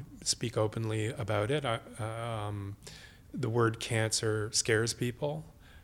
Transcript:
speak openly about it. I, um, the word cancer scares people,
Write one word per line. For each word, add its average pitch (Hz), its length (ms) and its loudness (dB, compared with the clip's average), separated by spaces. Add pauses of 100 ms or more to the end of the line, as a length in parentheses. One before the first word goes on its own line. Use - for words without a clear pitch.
(240)
speak - 340 0
openly 110 500 2
about 107 440 0
it. 147 120 2
I, 113 160 0 (200)
um, 107 760 -4 (580)
the 135 160 -2
word 117 300 4
cancer 110 720 0
scares 113 420 4
people, 147 520 -4 (380)